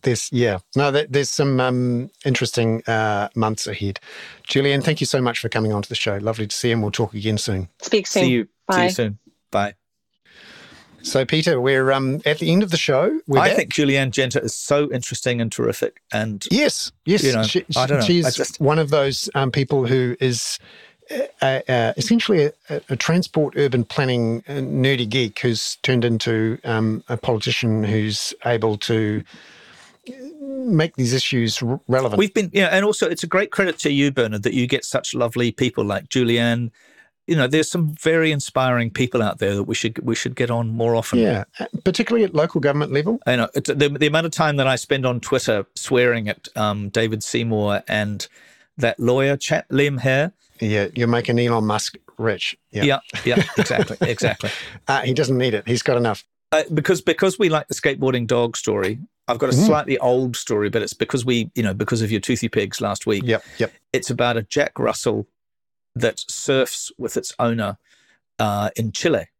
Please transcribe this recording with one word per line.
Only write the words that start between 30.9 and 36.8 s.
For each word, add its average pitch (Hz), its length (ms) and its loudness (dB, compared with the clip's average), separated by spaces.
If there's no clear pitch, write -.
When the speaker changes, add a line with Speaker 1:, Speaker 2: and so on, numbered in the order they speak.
Speaker 1:
these 123 160 0
issues 120 500 -2
r-, 123 260 -4
relevant. 127 300 2
Speaker 3:
We've 208 160 2
been, 196 180 0
yeah, 196 140 2
and 185 180 2
also 208 240 0
it's 170 140 -4
a 180 40 -6
great 190 240 0
credit 185 300 0
to 147 120 2
you, 143 180 2
Bernard, 110 320 0
that 117 120 0
you 123 120 0
get 127 180 -2
such - 300 -4
lovely 120 380 0
people 117 320 -2
like 101 240 -4
Julianne. 117 600 2